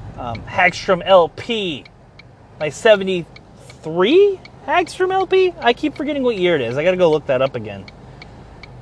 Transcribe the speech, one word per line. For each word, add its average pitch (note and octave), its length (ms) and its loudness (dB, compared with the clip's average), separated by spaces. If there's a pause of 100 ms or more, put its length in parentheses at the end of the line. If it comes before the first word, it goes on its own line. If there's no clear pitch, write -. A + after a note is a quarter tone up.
(180)
um, A#2+ 240 -10
Hagstrom F3+ 640 0
L F3 260 6
P, F3+ 540 -6 (760)
my D#3 80 -4
seventy-three G3 1700 0 (260)
Hagstrom F4+ 460 -2
L F#4+ 140 0
P? F#4 340 2
I A#3+ 120 2
keep C#4+ 240 -4
forgetting C#4+ 280 -4
what A#3+ 120 0
year F3 200 2
it C3+ 60 -2
is. A#2 140 -4
I D3 80 -2
gotta F#3 120 2
go F3+ 140 4
look D3+ 160 0
that B2+ 160 0
up C3+ 120 -2
again. G#2 300 -10 (960)